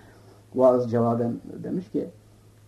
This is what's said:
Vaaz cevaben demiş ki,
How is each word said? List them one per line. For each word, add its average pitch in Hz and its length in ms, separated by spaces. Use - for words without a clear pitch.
Vaaz 123 360
cevaben 117 500
demiş 180 260
ki, - 200